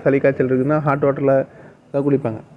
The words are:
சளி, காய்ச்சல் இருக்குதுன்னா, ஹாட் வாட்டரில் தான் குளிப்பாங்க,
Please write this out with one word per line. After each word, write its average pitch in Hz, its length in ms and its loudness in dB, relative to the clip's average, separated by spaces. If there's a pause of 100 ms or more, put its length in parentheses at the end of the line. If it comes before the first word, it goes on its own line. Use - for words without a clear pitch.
சளி, 139 180 2
காய்ச்சல் 139 300 0
இருக்குதுன்னா, 131 320 0
ஹாட் 147 240 0
வாட்டரில் 139 300 0 (580)
தான் 139 140 -2
குளிப்பாங்க, 120 340 -2 (160)